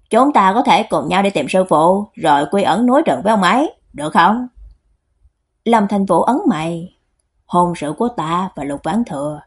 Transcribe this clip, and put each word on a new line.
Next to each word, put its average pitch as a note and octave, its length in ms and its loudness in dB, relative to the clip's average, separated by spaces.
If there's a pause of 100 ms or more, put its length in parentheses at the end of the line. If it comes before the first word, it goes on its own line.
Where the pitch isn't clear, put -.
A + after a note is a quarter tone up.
"Chúng C4 240 2
ta F#3+ 200 4
có A#3 80 0
thể G#3 220 2
cùng D3+ 240 -4
nhau F#3 160 0
đi G3+ 60 2
tìm D#3 200 -4
sư F#3 200 2
phụ, F3+ 440 2
rồi D3 380 0
quy G3+ 120 0
ẩn F#3+ 220 0
núi C4 200 2
rừng - 180 -2
với G3+ 80 0
ông G#3 120 2
ấy, B3 300 0 (200)
được D#3 200 -8
không?" G#3+ 340 2 (1160)
Lâm A3 220 4
Thành G3 180 0
Vũ F3 160 2
ấn B3 160 0 (100)
mày. E3+ 480 -4 (500)
"Hôn F3 300 0
sự D3+ 220 -6
của A#3 100 -2
ta F3 480 -6
và D3 80 -10
Lục C#3+ 200 -8
Vãn G3+ 200 -2
Thừa D3 440 -8